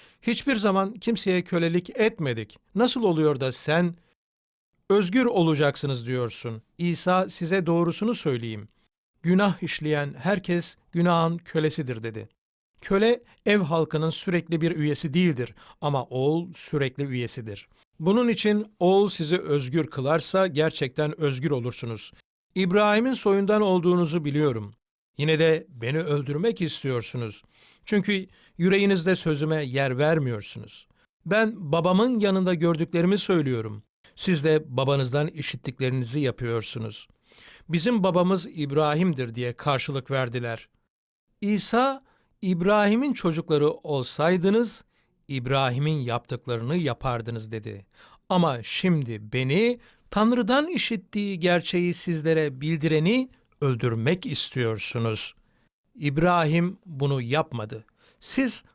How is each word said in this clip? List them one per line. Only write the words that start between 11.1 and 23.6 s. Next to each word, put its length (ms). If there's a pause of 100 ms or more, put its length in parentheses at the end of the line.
kölesidir." 640
dedi. 260 (520)
Köle 400 (260)
ev 120
halkının 520
sürekli 500
bir 160
üyesi 380
değildir 400 (260)
ama 240
oğul 500
sürekli 500
üyesidir. 640 (320)
Bunun 280
için 380 (120)
oğul 300
sizi 300
özgür 480
kılarsa 600
gerçekten 760
özgür 300
olursunuz. 640 (420)
"İbrahim'in 600
soyundan 480